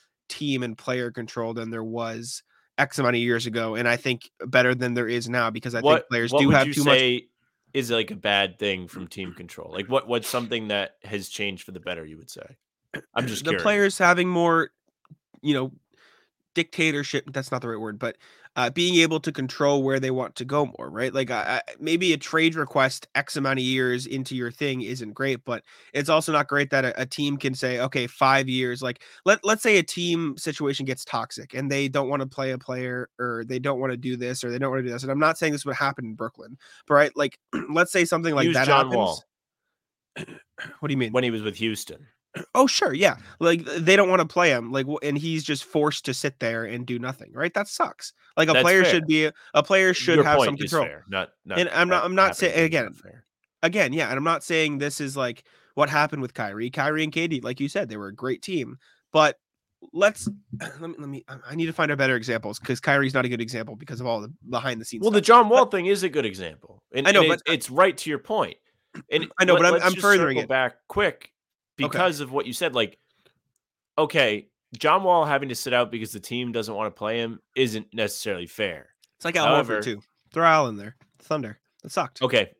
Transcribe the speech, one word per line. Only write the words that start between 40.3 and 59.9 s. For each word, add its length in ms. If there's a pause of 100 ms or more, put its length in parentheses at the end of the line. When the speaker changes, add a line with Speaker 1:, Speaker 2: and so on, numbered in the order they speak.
Speaker 1:
What 100
do 40
you 40
mean? 160
Speaker 2:
When 100
he 80
was 120
with 140
Houston. 500 (280)
Speaker 1:
<clears throat> 200
Oh, 120
sure, 260
yeah. 240 (220)
Like, 260
th-, 160
they 140
don't 140
wanna 180
play 240
him, 200
like, 140
w-, 160
and 160
he's 260
just 200
forced 420
to 80
sit 260
there 260
and 200
do 140
nothing, 340
right? 200
That 140
sucks. 460 (240)
Like, 120
a 40
Speaker 2:
That's 180
Speaker 1:
player 120
Speaker 2:
fair. 0
Speaker 1:
should 240
be, 240 (220)
a 100
player 300
should 260
Speaker 2:
Your 40
Speaker 1:
have 180
some 140
Speaker 2:
point 60
is 140
Speaker 1:
control. 20
Speaker 2:
fair. 300
Not, 220 (160)
not 200
Speaker 1:
And 40
I'm 200
not, 140
Speaker 2:
that 20
Speaker 1:
I'm 100
not 200
Speaker 2:
happening 0
Speaker 1:
saying, 300
Speaker 2:
is 0
Speaker 1:
again, 240
Speaker 2:
not 60
fair. 300 (380)
Speaker 1:
again, 300
yeah, 160
and 80
I'm 80
not 180
saying 360
this 220
is, 160
like, 280 (300)
what 140
happened 340
with 120
Kyrie. 360
Kyrie 320
and 100
K 140
D, 140
like 200
you 80
said, 200
they 80
were 120
a 60
great 280
team, 340 (360)
but 260 (540)